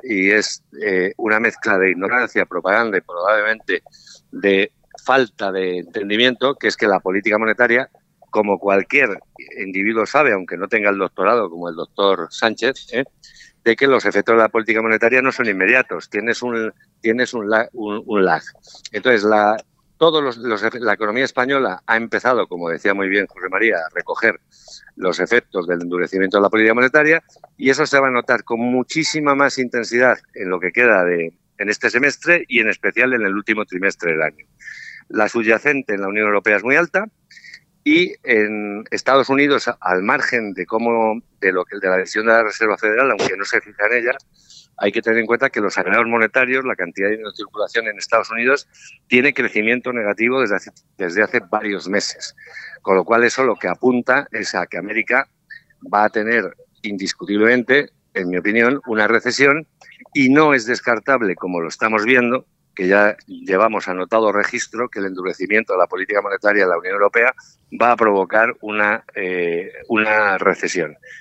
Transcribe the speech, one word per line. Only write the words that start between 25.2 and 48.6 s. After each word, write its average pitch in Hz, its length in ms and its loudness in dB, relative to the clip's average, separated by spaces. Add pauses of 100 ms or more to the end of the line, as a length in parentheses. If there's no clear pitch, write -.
del 87 140 -2
endurecimiento 90 560 -2
de 101 60 4
la 98 60 4
política 110 240 4
monetaria 151 480 4 (360)
y 131 120 0
eso 139 160 2
se 139 140 2
va 135 80 4
a 131 40 0
notar 120 340 0
con 117 160 -4
muchísima 143 720 0
más 139 240 0
intensidad 120 580 0 (160)
en 98 160 -8
lo 92 100 -2
que 87 120 -4
queda 110 320 4
de, 85 300 0 (240)
en 101 120 -4
este 107 200 -2
semestre 143 580 0
y 120 120 0
en 110 100 0
especial 117 440 -2
en 113 100 0
el 95 100 -2
último 107 320 -2
trimestre 92 480 -2
del 78 80 0
año. 78 240 -4 (640)
La 107 180 0
subyacente 113 680 0
en 98 60 -4
la 98 60 -6
Unión 104 200 0
Europea 104 280 2
es 98 80 0
muy 131 140 2
alta 185 280 -2 (760)
y 175 320 2 (100)
en 107 680 -2
Estados 127 380 2
Unidos, 139 400 2 (100)
al 92 240 0
margen 117 500 -2
de 90 120 -6
cómo, 113 560 0 (180)
de 95 140 2
lo 90 100 0
que, 101 160 -12
de 95 80 -2
la 92 80 2
decisión 95 300 -2
de 113 80 4
la 113 100 6
Reserva 104 340 0
Federal, 113 320 2
aunque 101 280 -2
no 101 80 -6
se 110 160 -2
fija 104 280 -6
en 120 140 0
ella, 127 140 -2 (600)
hay 101 140 0
que 110 100 -4
tener 113 180 2
en 110 60 0
cuenta 120 240 0
que 113 120 -4
los 101 160 -2
agregados 98 280 2
monetarios, 123 600 0
la 117 100 -4
cantidad 92 320 -4
de 107 60 0
dinero 110 160 -10
en 95 60 -18
circulación 107 520 -6
en 104 100 -8
Estados 104 340 -2
Unidos, 123 360 0 (400)